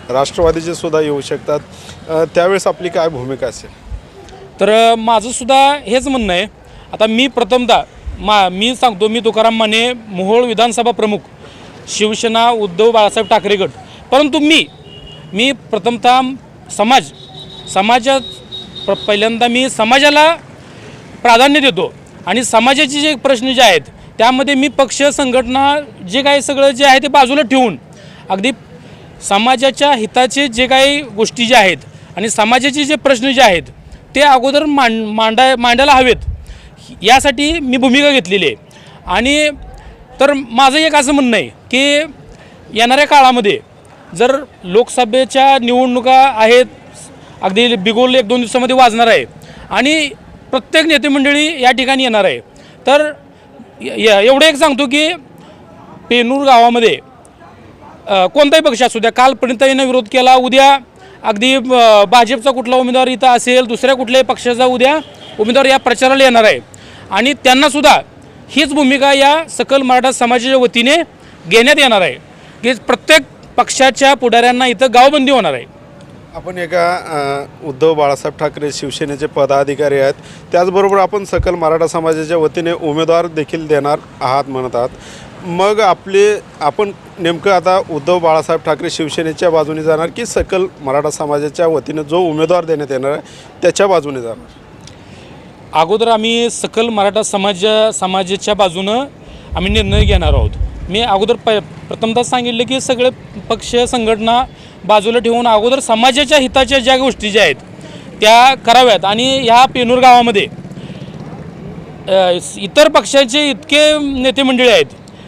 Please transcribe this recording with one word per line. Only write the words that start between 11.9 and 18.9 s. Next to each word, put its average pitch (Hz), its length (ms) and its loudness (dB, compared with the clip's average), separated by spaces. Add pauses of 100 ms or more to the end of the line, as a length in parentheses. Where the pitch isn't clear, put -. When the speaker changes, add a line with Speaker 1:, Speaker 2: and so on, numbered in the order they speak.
Speaker 2:
उद्धव 208 400 0
बाळासाहेब 214 380 2
ठाकरे 202 280 0
गट. 185 120 -2 (420)
परंतु 285 280 2
मी, 302 280 2 (640)
मी 240 200 -2
प्रथमतः 240 680 -2 (560)
समाज, 220 280 2 (680)
समाजात 240 460 0 (640)
प्र-, 196 100 -2